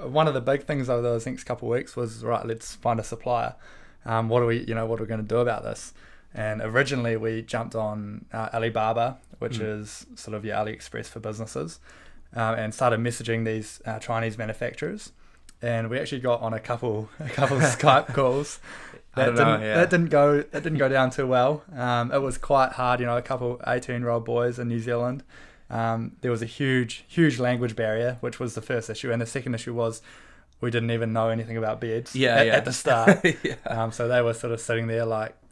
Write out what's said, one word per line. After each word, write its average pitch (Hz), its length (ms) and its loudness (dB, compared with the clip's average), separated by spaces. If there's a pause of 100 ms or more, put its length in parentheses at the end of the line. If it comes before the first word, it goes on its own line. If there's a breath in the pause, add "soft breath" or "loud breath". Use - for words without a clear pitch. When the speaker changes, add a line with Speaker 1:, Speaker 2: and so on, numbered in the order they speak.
Speaker 1:
One 147 240 2
of 151 60 2
the 131 80 0
big 131 240 0
things 135 240 -2
over 120 140 0
those 117 240 -2
next 127 180 -8
couple 117 260 -6
of 117 80 0
weeks - 160 -8
was, 117 300 -6
"Right, 113 220 -2
let's 113 280 -8
find 117 240 0
a 110 60 -4
supplier. 117 500 -4 (520 loud breath)
Um, 113 240 0
what 120 120 6
are 117 40 4
we, 117 180 2
you 113 100 -4
know, 113 120 -2
what 113 120 -2
are 117 40 -4
we 110 80 -8
gonna 110 140 -4
do 110 160 0
about 120 220 0
this?" - 300 -8 (400 soft breath)
And 107 300 -4
originally 120 540 0
we 113 260 -2
jumped 113 320 -6
on, 107 580 -6
uh, 110 220 -6
Alibaba, 117 640 0 (220)
which 117 180 -4
Speaker 2:
Mm. 107 220 -4
Speaker 1:
is - 340 -14
sort 107 220 -10
of 104 80 -8
your 104 100 -4
AliExpress 107 520 -6
for - 120 -14
businesses, 110 640 -8 (540 loud breath)
um, 113 200 0
and 110 200 -4
started 117 260 2
messaging 117 440 -2
these, 110 400 -4
uh, 110 140 -6
Chinese 113 400 -4
manufacturers. 123 720 -6 (500 soft breath)
And 113 300 -2
we 123 80 -2
actually 139 220 -4
got 120 200 2
on 113 140 -4
a 107 60 -4
couple, 110 540 -4
<laughs> - 60 -18
a 151 100 -8
couple 135 260 2
of 127 60 4
Speaker 2:
<laughs> 131 160 4
Speaker 1:
Skype 135 360 6
calls. 135 460 0 (560 loud breath)
Speaker 2:
I 131 60 2
Speaker 1:
That 131 40 4
Speaker 2:
don't 120 80 2
know, 117 100 6 (120)
Speaker 1:
didn't, 110 60 -2
Speaker 2:
yeah. 107 120 0
Speaker 1:
that 175 160 6
didn't 170 200 4
go, 147 320 8
that 147 200 -6
didn't 156 160 -2
go 135 100 4
down 131 220 4
too 135 160 -2
well. 127 380 4 (120)
Um, 123 360 0
it 139 100 2
was 131 160 -2
quite 135 340 4
hard, 123 280 2
you 123 60 0
know, 120 100 2
a 123 60 0
couple 123 440 -4
eighteen-year-old 120 580 -2
boys 120 360 0
in 120 80 -4
New 117 100 0
Zealand. 120 460 -2 (440 loud breath)
Um, 113 520 -2
there 127 100 0
was 117 120 0
a 117 40 -4
huge, 127 640 0
huge 151 300 4
language 123 380 0
barrier, 113 440 0
which 123 200 -6
was 123 140 -4
the 110 80 -6
first 117 280 -2
issue. 117 220 -6
And 117 80 0
the 113 60 -2
second 127 280 -4
issue 117 200 -6
was 117 280 -2 (580 loud breath)
we 123 100 -2
didn't 117 200 0
even 113 220 0
know 113 160 2
anything 113 280 -2
about 110 240 -2
beds 117 340 -4
Speaker 2:
Yeah, 127 220 4
Speaker 1:
at, 135 100 8
Speaker 2:
yeah. 110 80 4
Speaker 1:
at 139 100 4
the 127 80 -2
start. 127 460 6 (140)
Speaker 2:
<laughs> - 100 -6
Yeah. 139 120 -2 (120)
Speaker 1:
Um, 113 260 -2
so 117 160 -4
they 123 140 4
were 117 120 2
sort 117 180 -6
of 113 80 -4
sitting 113 260 -2
there 113 180 0
like, 110 300 -2 (180)